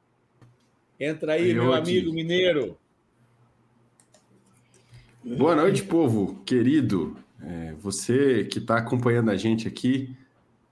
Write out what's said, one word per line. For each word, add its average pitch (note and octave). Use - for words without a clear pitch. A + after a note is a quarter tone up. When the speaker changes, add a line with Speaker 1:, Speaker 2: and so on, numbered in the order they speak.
Speaker 1:
Entra D#3
aí, E3+
Speaker 2:
Aí, A2
Speaker 1:
meu A#2
Speaker 2:
hoje. C3
Speaker 1:
amigo E3+
mineiro. E3
Speaker 2:
Boa C3
noite, D#3+
povo A2+
querido. A#2
É, E2
você A#2
que -
tá A2+
acompanhando A#2+
a G2
gente A2+
aqui, B2+